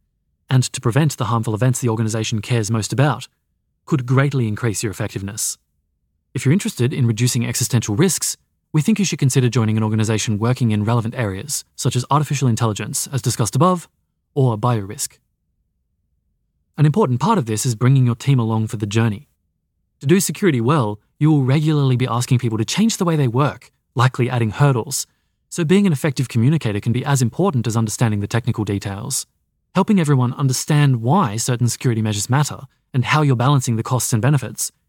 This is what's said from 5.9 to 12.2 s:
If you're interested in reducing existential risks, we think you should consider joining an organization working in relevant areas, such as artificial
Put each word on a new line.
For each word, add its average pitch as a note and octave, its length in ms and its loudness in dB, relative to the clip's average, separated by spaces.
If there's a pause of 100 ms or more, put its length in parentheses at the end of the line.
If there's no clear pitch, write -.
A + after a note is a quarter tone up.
If - 120 -6
you're C3+ 100 4
interested E3+ 400 -2
in C3+ 120 0
reducing A#2 400 0
existential A#2+ 480 -2
risks, D3+ 440 0 (340)
we D3+ 100 2
think G#3+ 180 2
you G3+ 40 2
should D#3+ 140 -4
consider C3 300 2
joining A2 280 0
an A2 60 0
organization A2 560 0
working A#2 320 0
in G#2+ 140 0
relevant A#2 320 0
areas, G#2 480 -6 (100)
such - 220 -2
as B2 120 -2
artificial C#3+ 380 0